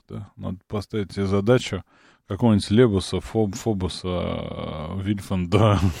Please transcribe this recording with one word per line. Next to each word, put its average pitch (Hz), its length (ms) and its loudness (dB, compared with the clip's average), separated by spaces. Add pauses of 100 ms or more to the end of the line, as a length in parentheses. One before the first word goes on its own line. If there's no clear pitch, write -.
да? 107 280 -12
Надо 95 320 -8
поставить 104 440 -6
себе 98 140 -2
задачу 101 580 2 (440)
какого-нибудь 101 440 2
Лебуса, 101 460 4
Фоб-, 104 380 -2
Фобуса, 95 520 -4
э, 82 920 -6
Вильфанда, 98 800 2 (200)